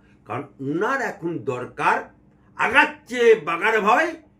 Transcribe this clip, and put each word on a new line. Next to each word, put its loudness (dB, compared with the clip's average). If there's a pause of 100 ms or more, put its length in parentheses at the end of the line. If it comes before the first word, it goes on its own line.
(260)
কারণ -8 (160)
উনার -2
এখন -6
দরকার -4 (420)
আগার 2 (220)
চেয়ে 4
বাগার 0
ভয়, 2 (240)